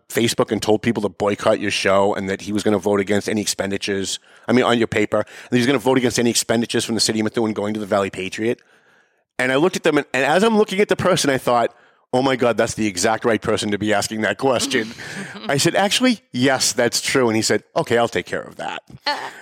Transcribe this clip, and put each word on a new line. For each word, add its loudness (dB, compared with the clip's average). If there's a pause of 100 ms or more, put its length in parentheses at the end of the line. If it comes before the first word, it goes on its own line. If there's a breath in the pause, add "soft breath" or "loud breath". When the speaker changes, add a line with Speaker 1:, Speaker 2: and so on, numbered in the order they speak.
Speaker 1:
Facebook 0
and -2
told 2
people 0
to -2
boycott 0
your -2
show 2
and -4
that -4
he -8
was -2
gonna 2
vote 2
against 0
any -2
expenditures, -4 (300 soft breath)
I 2
mean, 4
on 4
your 2
paper, 0
and -8
he 2
was 2
gonna 2
vote 2
against 0
any 2
expenditures 0
from -4
the -2
city 0
of 0
Methuen -2
going -4
to -6
the -8
Valley 0
Patriot? -6 (760 soft breath)
And 0
I 2
looked 2
at -8
them, 2
and, 0
and 0
as 2
I'm 2
looking 0
at 2
the 2
person, 0
I 0
thought, 0 (380 soft breath)
"Oh 2
my 2
God, 2
that's 0
the -2
exact 0
right 2
person -2
to -2
be 0
asking -2
that -2
question." 0 (300 loud breath)
Speaker 2:
<laughs> -12
Speaker 1:
I 0
said, 2
"Actually, 2 (140)
yes, 2
that's 0
true." 2
And 2
he 2
said, 0 (140)
"Okay, 0
I'll 2
take -4
care -6
of -18
that." -10 (260)
Speaker 2:
Uh. -6 (120)